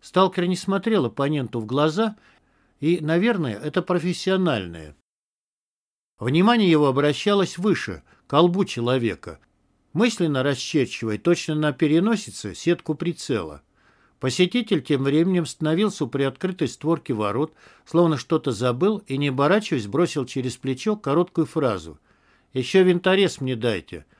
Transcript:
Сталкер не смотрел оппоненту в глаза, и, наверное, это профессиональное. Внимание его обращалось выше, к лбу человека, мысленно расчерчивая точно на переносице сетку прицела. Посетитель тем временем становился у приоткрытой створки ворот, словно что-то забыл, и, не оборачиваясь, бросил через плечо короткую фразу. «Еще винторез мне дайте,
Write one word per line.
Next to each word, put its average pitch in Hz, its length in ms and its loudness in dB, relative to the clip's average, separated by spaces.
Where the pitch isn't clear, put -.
Сталкер 185 460 0
не 180 100 0
смотрел 196 480 0
оппоненту 135 560 -2
в 107 60 -6
глаза, 156 500 0
и, 165 200 0
наверное, 165 580 0
это 151 240 -4
профессиональное. 160 1120 -2
Внимание 185 500 2
его 151 200 6
обращалось 147 720 0
выше, 170 440 -2
к 143 120 0
лбу 180 260 4
человека, 117 720 -4
мысленно 165 500 0
расчерчивая 131 720 -2
точно 165 380 0
на 151 180 0
переносице 170 800 0
сетку 165 400 -2
прицела. 110 680 -4
Посетитель 180 640 0
тем 135 220 0
временем 165 420 2
становился 165 580 -2
у 120 40 -2
приоткрытой 139 580 -2
створки - 460 -4
ворот, 107 420 -2
словно 165 300 4
что-то 156 340 -2
забыл, 123 560 0
и, 135 100 -4
не 143 120 0
оборачиваясь, 139 580 0
бросил 139 400 0
через 127 300 -6
плечо 135 400 -4
короткую 170 500 0
фразу. 95 540 -2
«Еще 131 300 4
винторез 185 580 2
мне 131 140 -2
дайте, 107 500 -4